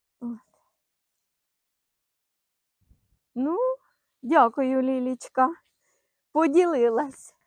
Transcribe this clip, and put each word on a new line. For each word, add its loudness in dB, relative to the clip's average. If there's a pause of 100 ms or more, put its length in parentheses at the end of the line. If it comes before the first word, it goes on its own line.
(200)
От. -12 (3000)
Ну, -2 (640)
дякую, 2
Лілічка. -2 (840)
Поділилась. 0 (120)